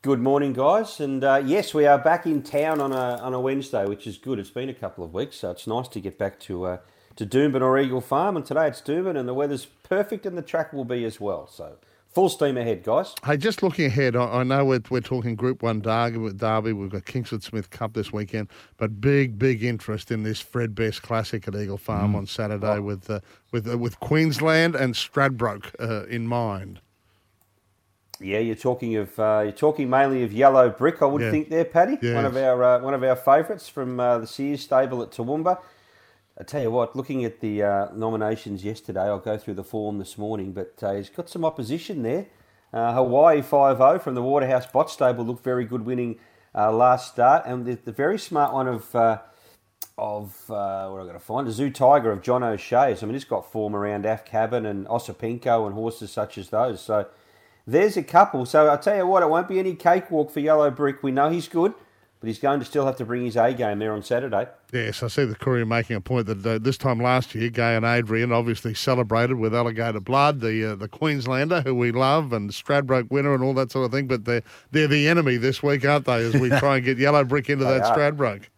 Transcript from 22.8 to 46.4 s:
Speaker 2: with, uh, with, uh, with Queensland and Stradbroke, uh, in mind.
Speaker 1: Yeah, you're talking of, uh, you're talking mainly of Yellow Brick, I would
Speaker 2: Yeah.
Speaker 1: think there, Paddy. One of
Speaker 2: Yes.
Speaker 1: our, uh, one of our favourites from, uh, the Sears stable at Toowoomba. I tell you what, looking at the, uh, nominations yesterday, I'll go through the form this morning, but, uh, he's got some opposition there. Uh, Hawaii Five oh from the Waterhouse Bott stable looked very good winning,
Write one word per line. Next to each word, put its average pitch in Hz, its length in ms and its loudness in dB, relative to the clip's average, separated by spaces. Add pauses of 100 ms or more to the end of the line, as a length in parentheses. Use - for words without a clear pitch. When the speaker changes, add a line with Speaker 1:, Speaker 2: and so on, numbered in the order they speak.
Speaker 2:
with, 101 260 -8
uh, 104 120 -4 (320)
with, 117 200 -2
uh, 120 60 -2
with 117 220 -4
Queensland 160 720 2
and 131 180 0
Stradbroke, 117 880 -2
uh, 110 260 -6
in 117 200 -6
mind. 98 540 -4 (1400)
Speaker 1:
Yeah, 98 200 -4
you're 113 160 -2
talking 120 420 -2
of, 101 240 -4
uh, 107 240 4
you're 104 80 -4
talking 147 380 0
mainly 135 320 4
of 107 100 -2
Yellow 127 380 6
Brick, 156 320 0
I - 20 6
would 143 160 2
Speaker 2:
Yeah. 113 100 0
Speaker 1:
think 151 200 -2
there, 165 160 2
Paddy. 185 300 2 (180)
One 117 100 0
of 131 80 0
Speaker 2:
Yes. 135 120 0
Speaker 1:
our, 123 200 4
uh, 123 160 6
one 135 140 -2
of 127 100 -2
our 127 100 4
favourites 156 540 2
from, 127 320 -6
uh, 123 160 4
the 113 100 -4
Sears 139 360 -6
stable 131 400 0
at - 80 -10
Toowoomba. 160 480 -2 (840)
I 92 40 -16
tell 143 180 -6
you 113 80 0
what, 117 260 -2
looking 131 300 -4
at 113 140 -8
the, 104 220 -2
uh, 101 320 0
nominations 107 680 -4
yesterday, 101 380 -6
I'll 101 160 -2
go 107 180 -6
through 107 160 -10
the 95 120 -10
form 104 340 -6
this 92 180 -12
morning, 104 360 -8
but, 95 300 -12
uh, 101 120 -2
he's 98 160 -8
got 170 180 -12
some 170 160 -6
opposition 156 600 -6
there. 156 200 -2 (480)
Uh, 117 220 -2
Hawaii 135 480 6
Five 135 400 4
oh 160 160 6
from 131 160 -6
the 123 80 -2
Waterhouse 131 420 2
Bott 131 240 0
stable 120 380 0
looked 120 180 -8
very 123 220 -2
good 117 180 -6
winning, 123 320 -4 (380)